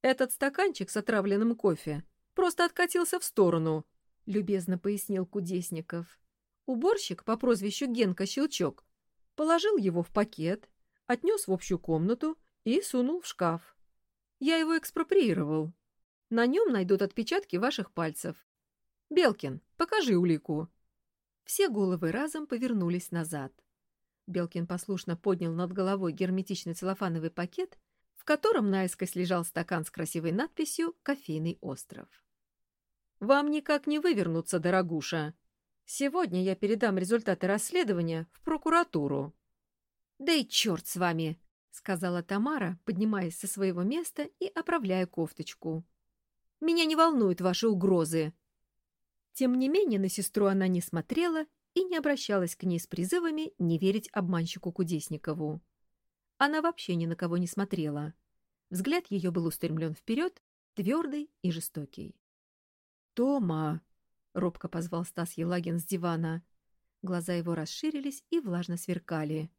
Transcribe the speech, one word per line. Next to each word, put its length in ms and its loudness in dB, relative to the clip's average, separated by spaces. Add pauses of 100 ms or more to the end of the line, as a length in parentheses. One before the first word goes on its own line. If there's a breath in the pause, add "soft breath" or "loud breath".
«Этот 300 2
стаканчик 580 0
с 60 -4
отравленным 580 2
кофе 500 0 (300)
просто 300 4
откатился 560 0
в 40 -8
сторону», 640 2 (400)
любезно 520 0
пояснил 480 -2
Кудесников. 920 -6 (480)
Уборщик 580 0
по 120 0
прозвищу 500 2
Генка 400 2
Щелчок 580 -2 (520)
положил 400 2
его 260 2
в 60 -4
пакет, 600 -2 (380)
отнёс 400 0
в 60 0
общую 260 -2
комнату 580 0 (280)
и 180 2
сунул 380 0
в 60 -14
шкаф. 500 -4 (640)
Я 160 2
его 200 2
экспроприировал. 960 2 (580)
На 160 4
нём 260 4
найдут 300 2
отпечатки 540 -2
ваших 360 -2
пальцев. 440 -6 (760)
Белкин, 520 2 (140)
покажи 400 2
улику. 520 0 (760)
Все 240 2
головы 440 0
разом 340 -4
повернулись 640 -2
назад. 420 -4 (760)
Белкин 380 -2
послушно 500 -4
поднял 380 0
над 180 -2
головой 400 0
герметичный 600 -2
целлофановый 560 -2
пакет, 480 -6 (360)
в 100 -20
котором 460 4
наискось 460 0
лежал 280 0
стакан 400 -4
с 60 -12
красивой 420 -4
надписью 680 -2
«Кофейный 600 -4
остров». 460 -12 (1120)
«Вам 300 4
никак 360 0
не 120 2
вывернуться, 600 0
дорогуша. 760 0 (520)
Сегодня 580 0
я 100 2
передам 440 2
результаты 480 0
расследования 840 0
в 100 -20
прокуратуру». 920 0 (840)
«Да 140 0
и 140 2
чёрт 400 0
с 100 -6
вами», 440 0 (300)
сказала 520 -4
Тамара, 600 -2
поднимаясь 540 0
со 80 -10
своего 360 0
места 460 -2 (120)
и 80 -2
оправляя 580 0
кофточку. 800 -6 (760)
«Меня 240 4
не 120 2
волнуют 440 4
ваши 260 2
угрозы». 680 2 (1000)
Тем 260 2
не 100 2
менее, 320 4
на 100 2
сестру 360 0
она 220 4
не 140 2
смотрела 640 -2 (280)
и 100 2
не 120 -2
обращалась 600 0
к 80 -12
ней 160 0
с 60 -12
призывами 720 -2
не 200 2
верить 340 2
обманщику 600 -2
Кудесникову. 880 -4 (760)
Она 240 2
вообще 320 -2
ни 120 0
на 100 -2
кого 200 -2
не 100 0
смотрела. 680 -2 (560)
Взгляд 380 0
её 240 0
был 140 0
устремлён 480 -2
вперёд, 480 -4 (320)
твёрдый 560 -2 (120)
и 80 0
жестокий. 640 -8 (1000)
«Тома!» — 640 0 (540)
робко 340 -2
позвал 360 -4
Стас 300 -6
Елагин 440 -2
с 60 -6
дивана. 600 -2 (580)
Глаза 320 -4
его 200 -2
расширились 760 -6
и 100 0
влажно 360 -4
сверкали. 840 -4